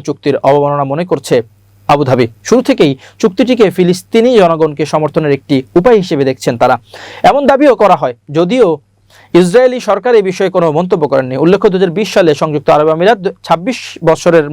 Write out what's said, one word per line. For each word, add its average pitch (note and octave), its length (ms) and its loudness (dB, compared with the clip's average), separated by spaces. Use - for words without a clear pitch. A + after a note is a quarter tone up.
চুক্তির C#3+ 300 -4
অবমাননা C#3+ 420 0
মনে D#3 140 -6
করছে D#3+ 300 -4
আবুধাবি। C3+ 360 2
শুরু B3 140 2
থেকেই A3+ 300 0
চুক্তিটিকে A#3 440 0
ফিলিস্তিনি F#3 560 0
জনগণকে D#3+ 440 0
সমর্থনের D3+ 520 -2
একটি - 180 -4
উপায় A#3 220 4
হিসেবে D#3 280 -2
দেখছেন C3 320 -4
তারা, B2+ 140 2
এমন C4 200 2
দাবিও C#4 320 4
করা F#3 200 2
হয়, B2+ 140 -4
যদিও F#3+ 300 0
ইসরায়েলি A#3+ 460 2
সরকার A#3 300 -2
এই F#3+ 100 0
বিষয়ে F#3 260 -4
কোনো E3+ 120 0
মন্তব্য F3+ 340 -2
করেননি। C3 320 -2
উল্লেখ্য, F#3+ 260 2
দুহাজার F3+ 280 -2
বিশ G#3 180 -2
সালে F3+ 160 2
সংযুক্ত D3+ 340 -4
আরব D3+ 200 2
আমিরাত G3 240 0
ছাব্বিশ F#3 360 -4
বছরের D#3+ 460 2